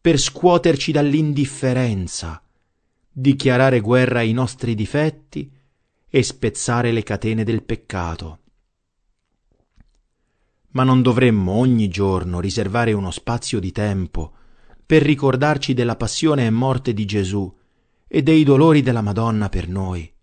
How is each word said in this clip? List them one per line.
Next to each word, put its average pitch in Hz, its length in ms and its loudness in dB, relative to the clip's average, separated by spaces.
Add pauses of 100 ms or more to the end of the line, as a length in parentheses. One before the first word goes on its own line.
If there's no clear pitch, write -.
per 165 160 2
scuoterci 170 760 0
dall'indifferenza, 135 1500 -2 (720)
dichiarare 131 680 2
guerra 120 400 2
ai 113 120 0
nostri 120 440 -4
difetti 143 760 -4 (560)
e 135 140 2
spezzare 120 720 -2
le 113 100 -2
catene 110 400 -4
del 110 220 -2
peccato. 85 760 -8 (2250)
Ma 131 160 0
non 131 180 4
dovremmo 113 500 2
ogni 117 360 2
giorno 92 500 -2
riservare 101 540 -2
uno 98 180 -2
spazio 117 480 -6
di 92 140 -6
tempo 95 640 -4 (520)
per 156 160 4
ricordarci 139 720 0
della 120 220 -2
passione 139 500 0
e 113 40 2
morte 123 420 -2
di 107 140 -2
Gesù 98 460 -4 (540)
e - 160 -2
dei 156 220 4
dolori 147 380 6
della 117 200 0
Madonna 107 460 -2
per 85 200 -6
noi? 92 440 -8 (100)